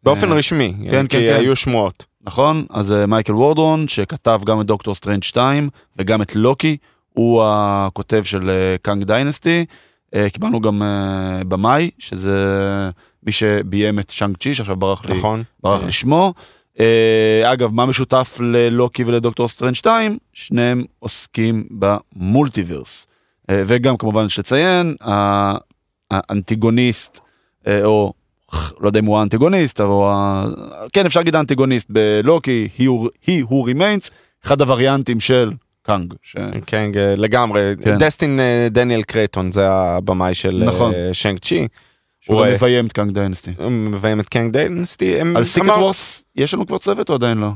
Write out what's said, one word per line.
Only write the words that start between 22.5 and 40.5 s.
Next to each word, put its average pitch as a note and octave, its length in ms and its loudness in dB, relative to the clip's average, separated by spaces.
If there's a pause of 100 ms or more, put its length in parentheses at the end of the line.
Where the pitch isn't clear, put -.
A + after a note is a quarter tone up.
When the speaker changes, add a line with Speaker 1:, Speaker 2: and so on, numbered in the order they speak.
Speaker 2:
אה, G2 160 2
וגם B2 300 2
כמובן A2 320 0
שציין, D#3+ 720 0
ה-, G2+ 520 0 (560)
האנטיגוניסט, A2 1080 -2 (460)
אה, G2+ 180 0
או, G#2+ 280 2 (680)
לא G2+ 60 -2
יודע G#2+ 140 2
אם G#2+ 40 0
הוא G#2 140 2
האנטיגוניסט, B2 640 2
אבל G2+ 100 2
הוא G2+ 160 4
ה-, G2+ 380 0 (480)
כן, G3 140 2
אפשר F3 140 2
להגיד E3 160 0
האנטיגוניסט C3 540 0
בלוקי, A2 800 2 (100)
He B2 40 0
Who, B2 260 0 (200)
He D#3+ 220 0
Who B2+ 40 0 (160)
Remains, F#3+ 400 0 (340)
אחד C#3+ 160 0
הווריאנטים B2+ 600 2
של B2 300 2 (320)
קאנג, F#2+ 400 -2
ש- - 140 -18 (300)
Speaker 1:
קאנג, G#2 320 -2
אה, G2+ 180 2
לגמרי. G#2+ 440 2 (240)
Speaker 2:
כן. G#2 140 2
Speaker 1:
דסטין, C#3+ 420 2
אה, A#2+ 300 2
דניאל A#2 320 2
קרייטון, G2 500 -2
זה G2 180 2
הבמאי F#2 640 0
של, F#2+ 320 -2